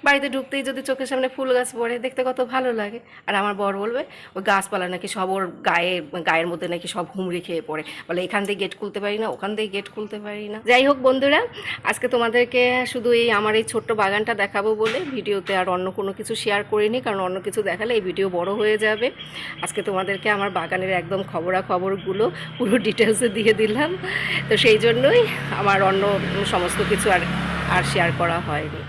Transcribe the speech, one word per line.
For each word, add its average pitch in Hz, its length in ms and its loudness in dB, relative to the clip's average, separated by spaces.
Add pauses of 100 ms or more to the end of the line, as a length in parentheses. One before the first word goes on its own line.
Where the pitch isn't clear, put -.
বাড়িতে 277 260 4
ঢুকতেই 269 340 -4
যদি 262 180 -4
চোখের 269 240 -4
সামনে 262 240 0
ফুল 262 240 -2
গাছ 247 220 0
পড়ে 233 240 -2
দেখতে 254 240 -4
কত 254 180 0
ভালো 254 320 0
লাগে। 220 260 -4 (280)
আর 202 80 0
আমার 202 200 2
বর 196 220 0
বলবে, 233 280 -4 (300)
"ওই 196 80 -6
গাছপালা 190 440 2
নাকি 180 200 -6
সব 185 220 -2
ওর 190 180 0
গায়ে, 175 540 0 (240)
গায়ের 165 220 2
মধ্যে 175 200 -4
নাকি 175 200 -6
সব 175 180 -4 (100)
হুমড়ি 180 260 -4
খেয়ে 170 200 -4
পড়ে", 156 220 -6 (240)
বলে, 175 160 -2
"এখান 196 200 -2
দিয়ে 196 160 -4
গেট 185 200 -4
খুলতে 208 200 -6
পারি 208 180 -2
না, 220 120 -2
ওখান 196 260 -6
দিয়ে 214 120 -4
গেট 196 220 -8
খুলতে 214 300 -10
পারি 208 300 -10
না।" 214 160 -10
যাই 254 220 6
হোক 277 100 4
বন্ধুরা, 269 500 4 (360)
আজকে 220 240 -2
তোমাদেরকে 247 760 2
শুধু 240 260 -2
এই 233 200 4
আমার 214 240 2
এই 220 80 4
ছোট্ট - 280 -4
বাগানটা 214 420 2
দেখাবো 208 420 0
বলে 220 240 0
ভিডিওতে 202 580 -2
আর 185 120 0
অন্য 185 220 -2
কোনো 196 220 -6
কিছু 214 220 -6
শেয়ার 208 280 0
করিনি, 214 380 0
কারণ 214 180 -2
অন্য 185 220 -4
কিছু 202 220 -4
দেখালে 208 300 -2
এই 220 80 2
ভিডিও 185 280 -2
বড় 180 240 -2
হয়ে 214 240 2
যাবে। 220 340 0 (500)
আজকে - 200 -4
তোমাদেরকে 190 480 -2
আমার 202 200 0
বাগানের 185 420 -2
একদম 185 400 -2
খবরাখবরগুলো 185 1000 0 (260)
পুরো 240 200 2
ডিটেলসে 220 520 2
দিয়ে 214 240 4
দিলাম, 240 440 2 (520)
তো 214 80 4
সেই 214 200 6
জন্যই 254 500 6 (300)
আমার 196 260 4
অন্য 196 360 4 (260)
সমস্ত 180 440 0
কিছু 202 220 2
আর, 180 80 6 (500)
আর 180 140 2
শেয়ার 170 340 2
করা 170 220 0
হয়নি। 151 500 -4